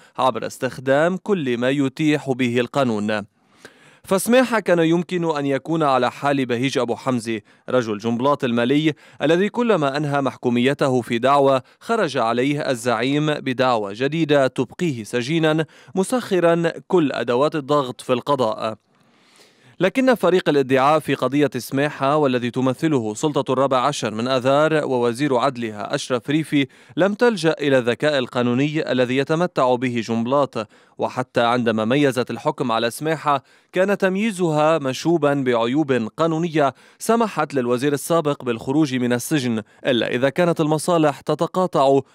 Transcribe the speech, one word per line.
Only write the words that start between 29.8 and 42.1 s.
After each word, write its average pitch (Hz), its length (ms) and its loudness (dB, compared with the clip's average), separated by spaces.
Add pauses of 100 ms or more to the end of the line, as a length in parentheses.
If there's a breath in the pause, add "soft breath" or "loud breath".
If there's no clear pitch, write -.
جنبلاط، 117 600 -2 (300 soft breath)
وحتى 123 440 -4
عندما 117 440 2
ميزت 127 460 0
الحكم 135 400 -4
على 117 200 -2
سميحة 151 520 -2 (280 soft breath)
كان 190 260 0
تمييزها 175 800 0
مشوبا 143 560 0
بعيوب 127 580 0 (260)
قانونية 160 560 0 (260 soft breath)
سمحت 202 540 -2
للوزير 123 400 0
السابق 143 500 -2
بالخروج 131 520 -2
من 123 180 0
السجن، 123 480 -2 (240 soft breath)
إلا 113 220 0
إذا 123 220 0
كانت 170 320 0
المصالح 156 600 0
تتقاطع 151 800 2 (160 soft breath)